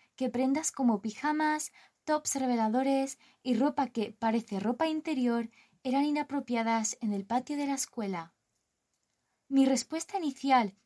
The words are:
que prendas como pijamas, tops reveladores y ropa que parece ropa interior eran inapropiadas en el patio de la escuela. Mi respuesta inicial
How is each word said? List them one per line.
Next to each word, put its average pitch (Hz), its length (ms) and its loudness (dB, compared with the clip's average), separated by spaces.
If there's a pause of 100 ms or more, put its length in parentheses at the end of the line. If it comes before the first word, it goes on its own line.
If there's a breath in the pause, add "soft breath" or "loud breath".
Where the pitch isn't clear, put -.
(180 soft breath)
que 254 120 0
prendas 262 440 0
como 233 280 2
pijamas, 302 720 -2 (320 soft breath)
tops 302 320 -2
reveladores 262 840 0 (240 soft breath)
y 254 120 0
ropa 269 340 2
que 208 240 -4
parece 226 480 -2
ropa 233 300 0
interior 254 600 0 (320 soft breath)
eran 269 220 0
inapropiadas 262 960 -2
en 208 140 -2
el 196 120 -4
patio 254 300 -2
de 285 120 -2
la 277 80 -2
escuela. 196 580 -6 (1120)
Mi 269 180 4
respuesta 311 520 -2
inicial 269 580 0 (100)